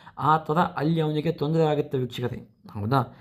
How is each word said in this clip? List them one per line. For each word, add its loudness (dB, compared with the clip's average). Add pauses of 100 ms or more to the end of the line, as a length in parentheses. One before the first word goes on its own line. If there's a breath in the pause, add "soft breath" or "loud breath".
(180 loud breath)
ಆ 4
ಥರ -2
ಅಲ್ಲಿ 0
ಅವನಿಗೆ 0
ತೊಂದರೆ 0
ಆಗುತ್ತೆ 0
ವೀಕ್ಷಕರೇ, -4 (300)
ಹೌದಾ? 0 (180 loud breath)